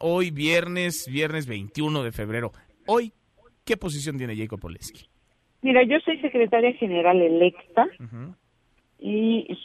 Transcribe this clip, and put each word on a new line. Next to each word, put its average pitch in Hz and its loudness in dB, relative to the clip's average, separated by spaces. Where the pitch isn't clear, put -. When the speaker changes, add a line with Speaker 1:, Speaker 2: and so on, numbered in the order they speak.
Speaker 1:
hoy 175 0
viernes, 170 -2
viernes 151 -2
veintiuno 135 -4
de 117 -4
febrero? 110 -6
Hoy, 226 0
¿qué 226 -2
posición 147 -6
tiene 120 -6
Jacob 107 -8
Polemski? - -16
Speaker 2:
Mira, 254 4
yo 262 2
soy 320 -2
secretaria 240 2
general 180 2
electa 175 4
Speaker 1:
Ujú. 120 -14
Speaker 2:
y 214 0